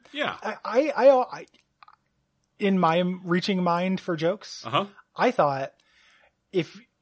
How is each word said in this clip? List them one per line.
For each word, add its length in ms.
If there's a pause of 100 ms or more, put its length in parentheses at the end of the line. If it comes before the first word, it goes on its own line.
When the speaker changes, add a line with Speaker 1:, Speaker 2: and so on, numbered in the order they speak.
(120)
Speaker 1:
Yeah. 300
Speaker 2:
I, 140 (100)
I, 260 (160)
I, 20 (220)
I, 140 (1120)
in 220
my 180 (260)
reaching 400
mind 360
for 160
jokes, 500
Speaker 1:
Uh-huh. 200 (300)
Speaker 2:
I 140
thought 440 (760)
if 280 (220)